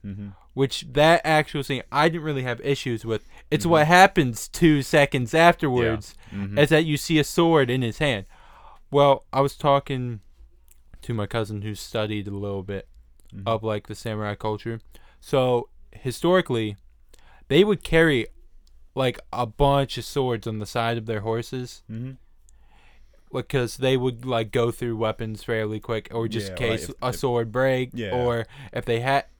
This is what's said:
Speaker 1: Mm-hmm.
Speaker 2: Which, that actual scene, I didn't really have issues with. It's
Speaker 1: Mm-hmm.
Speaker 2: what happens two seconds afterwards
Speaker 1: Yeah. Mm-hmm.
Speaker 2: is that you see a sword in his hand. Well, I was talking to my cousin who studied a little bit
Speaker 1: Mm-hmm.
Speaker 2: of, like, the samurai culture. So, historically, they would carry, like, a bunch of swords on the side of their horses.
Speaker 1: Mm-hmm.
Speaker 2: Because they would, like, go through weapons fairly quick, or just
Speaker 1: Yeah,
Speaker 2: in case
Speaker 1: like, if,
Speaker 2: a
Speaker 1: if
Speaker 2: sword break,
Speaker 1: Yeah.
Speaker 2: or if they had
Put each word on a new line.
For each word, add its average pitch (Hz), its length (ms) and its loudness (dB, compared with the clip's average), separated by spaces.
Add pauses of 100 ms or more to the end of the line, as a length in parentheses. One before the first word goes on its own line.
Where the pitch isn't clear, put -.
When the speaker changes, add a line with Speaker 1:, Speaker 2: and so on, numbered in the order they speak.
Speaker 1:
Mm-hmm. 101 220 -12 (260)
Speaker 2:
Which, - 380 -2
that 156 320 4
actual 151 400 0
scene, 131 260 -6
I 151 180 2
didn't 165 160 -2
really 143 200 -4
have 120 160 -6
issues 131 440 -4
with. 110 200 -4 (260)
It's - 140 0
Speaker 1:
Mm-hmm. 170 80 2
Speaker 2:
what 151 160 6
happens 175 600 6
two 151 340 4
seconds 139 520 2
afterwards 127 800 4 (160)
Speaker 1:
Yeah. 98 80 -10
Mm-hmm. 101 200 -4
Speaker 2:
is 147 100 6
that 160 160 4
you 151 120 0
see 156 220 0
a 147 60 4
sword 165 460 4
in 131 120 0
his 117 160 -4
hand. 120 280 -2 (640)
Well, 139 420 6
I 135 80 0
was 139 160 0
talking 135 640 -2 (800)
to - 140 -8
my 104 120 -4
cousin 107 360 -4
who 107 120 -6
studied 107 540 -6
a - 80 -8
little 98 260 -6
bit 95 240 -10 (480)
Speaker 1:
Mm-hmm. 98 140 -8
Speaker 2:
of, 110 160 -2
like, 107 240 -4
the 107 80 -10
samurai 107 400 -6
culture. 110 440 -6 (400)
So, 127 500 0 (200)
historically, 123 840 0 (720)
they 165 160 6
would 214 180 0
carry, 160 440 4 (680)
like, 131 240 -2 (140)
a 120 140 -2
bunch 139 500 0
of 120 80 -8
swords 123 420 -4
on 110 120 -6
the 104 80 -8
side 117 320 -2
of 110 80 -10
their 110 140 -4
horses. 120 680 -6
Speaker 1:
Mm-hmm. 123 220 -10 (1200)
Speaker 2:
Because 123 460 -4
they 131 180 2
would, 123 300 -2
like, 113 260 -2
go 120 180 2
through 117 280 -6
weapons 110 440 -4
fairly 110 380 -4
quick, 110 320 -6
or 113 160 -4
just 107 200 -6
Speaker 1:
Yeah, 92 40 -10
Speaker 2:
in - 60 -12
case 113 240 -2
Speaker 1:
like, 87 80 -10
if, - 120 -12
Speaker 2:
a 127 60 -2
Speaker 1:
if 120 80 -4
Speaker 2:
sword 120 340 -2
break, 131 440 0
Speaker 1:
Yeah. 110 160 -6
Speaker 2:
or 120 360 -2 (280)
if 123 100 -6
they 117 160 0
had 135 240 0 (140)